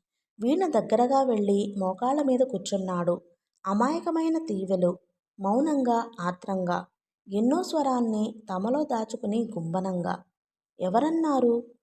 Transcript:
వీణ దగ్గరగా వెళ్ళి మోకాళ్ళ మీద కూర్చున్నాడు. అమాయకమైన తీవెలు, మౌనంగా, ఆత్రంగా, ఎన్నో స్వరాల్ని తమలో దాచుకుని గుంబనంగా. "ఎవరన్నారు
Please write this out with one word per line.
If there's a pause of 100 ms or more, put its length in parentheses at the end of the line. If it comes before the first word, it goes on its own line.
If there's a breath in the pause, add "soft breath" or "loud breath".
(400)
వీణ
దగ్గరగా
వెళ్ళి
మోకాళ్ళ
మీద
కూర్చున్నాడు. (460)
అమాయకమైన
తీవెలు, (420)
మౌనంగా, (100)
ఆత్రంగా, (460)
ఎన్నో
స్వరాల్ని (100)
తమలో
దాచుకుని
గుంబనంగా. (580)
"ఎవరన్నారు (180)